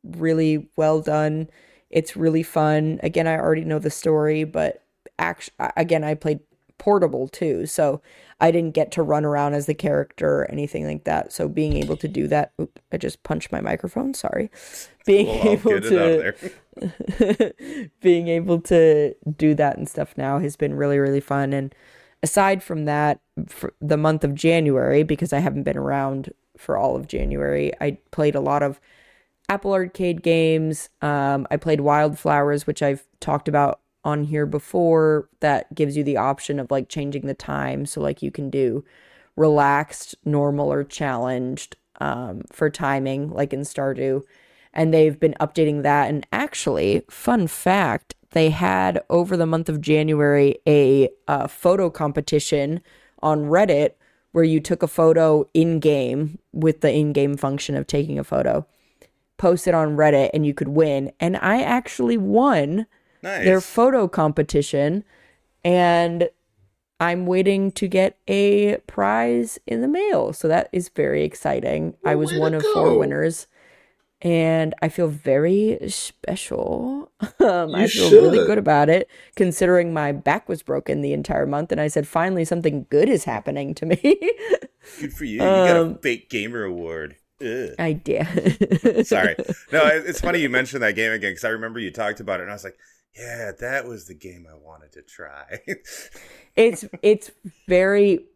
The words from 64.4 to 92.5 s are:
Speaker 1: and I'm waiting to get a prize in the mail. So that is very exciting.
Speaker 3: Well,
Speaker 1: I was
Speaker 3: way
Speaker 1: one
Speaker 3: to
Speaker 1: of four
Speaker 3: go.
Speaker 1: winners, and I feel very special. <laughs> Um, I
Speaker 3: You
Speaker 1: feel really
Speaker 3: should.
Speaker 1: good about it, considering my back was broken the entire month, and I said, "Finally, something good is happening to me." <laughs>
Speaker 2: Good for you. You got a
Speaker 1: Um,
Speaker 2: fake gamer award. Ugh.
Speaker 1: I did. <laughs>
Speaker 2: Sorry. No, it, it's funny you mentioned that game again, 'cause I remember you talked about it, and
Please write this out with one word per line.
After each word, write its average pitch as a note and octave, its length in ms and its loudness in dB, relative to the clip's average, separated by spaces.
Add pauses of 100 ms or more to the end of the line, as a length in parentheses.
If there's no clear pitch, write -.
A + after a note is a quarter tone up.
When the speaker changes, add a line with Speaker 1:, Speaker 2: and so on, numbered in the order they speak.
Speaker 1:
and E3+ 640 4 (720)
I'm F3 260 0
waiting F#3+ 460 2
to G3 160 -4
get F#3+ 300 0 (100)
a G3+ 480 2 (100)
prize A3+ 800 -2
in A#3 140 -4
the B3+ 80 0
mail. D#4 440 0
So - 160 -6
that E3 240 0
is F3+ 180 -4
very D3 340 0
exciting. D3 800 -4
Speaker 3:
Well, D#3 100 -2
Speaker 1:
I - 20 2
was D3+ 180 0
Speaker 3:
way D#3 60 -4
Speaker 1:
one D#3 140 0
Speaker 3:
to D#3 60 -2
Speaker 1:
of D3+ 40 -4
four D#3+ 280 2
Speaker 3:
go. D#3 100 4
Speaker 1:
winners, D3 460 -2 (760)
and D#3+ 600 0
I D#3+ 80 0
feel E3 200 -2
very D#3 720 2 (100)
special. - 1300 -6
<laughs> - 40 -12 (200)
Um, F3 340 2
I F#3+ 80 2
Speaker 3:
You A3+ 60 4
Speaker 1:
feel F#3 220 2 (120)
really B3+ 160 6
Speaker 3:
should. E3+ 80 4
Speaker 1:
good G#3+ 120 2
about D3 300 4
it, F3 200 2 (260)
considering F3 580 2
my D3 200 -2
back D3 360 -2
was D#3+ 140 -6
broken C#3+ 380 -4
the C#3+ 120 -2
entire C#3+ 340 -2
month, D3 260 -4
and D#3 80 -2
I D3+ 80 -2
said, D3 180 -2
"Finally, F3 380 -2
something D#3+ 460 -2
good D#3 180 4
is A#3 160 0
happening C#3 500 -6
to D#3+ 120 -8
me." F3 140 2
<laughs> - 1000 -2
Speaker 2:
Good - 120 -10
for - 120 -14
you. A2 100 -6
You A2 60 -4
got F#3 360 4
a E3+ 60 4
Speaker 1:
Um, E3 160 -4
Speaker 2:
fake A#2+ 320 -6
gamer A2+ 340 -6
award. E2 520 -8 (240)
Ugh. B2 380 -8
Speaker 1:
I E3 160 -2
did. - 1120 0
<laughs> - 0 -
Speaker 2:
Sorry. G3 280 2 (380)
No, D3+ 140 4
it, D#3 200 2
it's F3 140 -8
funny F3 180 -2
you D3 100 0
mentioned B2+ 360 -2
that G#2 100 0
game A2 180 -2
again, G2+ 220 -4
'cause - 100 -16
I A2+ 60 -2
remember A2+ 300 -8
you F#2+ 100 -8
talked G#2+ 300 -6
about F#2+ 180 -6
it, F2+ 60 -10
and F#2+ 80 -12